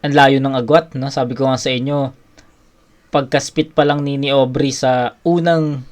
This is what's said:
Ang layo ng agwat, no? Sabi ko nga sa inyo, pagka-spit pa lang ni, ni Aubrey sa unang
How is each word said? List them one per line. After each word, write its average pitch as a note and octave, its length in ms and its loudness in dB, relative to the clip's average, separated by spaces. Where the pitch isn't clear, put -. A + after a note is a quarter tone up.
Ang C#3+ 80 -2
layo C#3 320 4
ng C3+ 80 -2
agwat, C#3 400 0
no? C3+ 160 -6
Sabi B2+ 240 -4
ko C3 160 -2
nga C3 80 0
sa C3 160 -4
inyo, C3+ 400 -2
pagka-spit D3 640 -2
pa D3 160 2
lang D3 160 -2
ni, C#3 160 -4
ni C#3 80 -2
Aubrey C3+ 480 0
sa B2 480 -2
unang E3 680 0